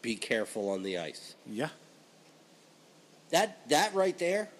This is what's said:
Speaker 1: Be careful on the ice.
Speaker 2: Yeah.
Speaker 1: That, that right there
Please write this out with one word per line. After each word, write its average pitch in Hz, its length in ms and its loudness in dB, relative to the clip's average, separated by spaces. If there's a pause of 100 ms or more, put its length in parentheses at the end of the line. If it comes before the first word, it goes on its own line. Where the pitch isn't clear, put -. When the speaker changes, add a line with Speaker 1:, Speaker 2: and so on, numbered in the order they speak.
Speaker 1:
Be 117 140 -4
careful 104 560 -2
on 95 120 -2
the 95 140 -4
ice. - 380 -10 (100)
Speaker 2:
Yeah. 117 240 -6 (1600)
Speaker 1:
That, 190 400 2
that 190 260 4
right 190 240 4
there 196 300 0 (100)